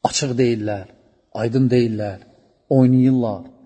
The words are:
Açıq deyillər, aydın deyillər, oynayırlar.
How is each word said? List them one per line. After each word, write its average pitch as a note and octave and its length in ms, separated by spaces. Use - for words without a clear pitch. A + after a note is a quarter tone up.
Açıq C3+ 320
deyillər, G#2+ 520
aydın A#2+ 340
deyillər, G#2+ 560
oynayırlar. B2+ 800